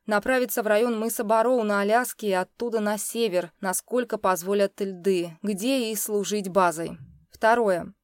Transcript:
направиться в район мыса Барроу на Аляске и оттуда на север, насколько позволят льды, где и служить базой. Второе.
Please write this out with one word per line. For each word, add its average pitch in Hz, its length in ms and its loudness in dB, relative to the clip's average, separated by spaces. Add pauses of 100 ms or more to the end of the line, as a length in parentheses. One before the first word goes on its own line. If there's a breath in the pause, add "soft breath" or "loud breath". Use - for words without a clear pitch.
направиться 247 580 0
в 202 40 -2
район 220 300 2
мыса 220 280 -4
Барроу 226 380 4
на 202 180 0
Аляске 220 480 0
и 185 40 2
оттуда 220 460 -2
на 208 180 -2
север, 196 640 -2
насколько 220 580 -2
позволят 196 640 0
льды, 180 640 -2
где 220 480 -2
и 214 40 -4
служить 202 520 -4
базой. 170 500 0 (320)
Второе. 214 640 2 (100)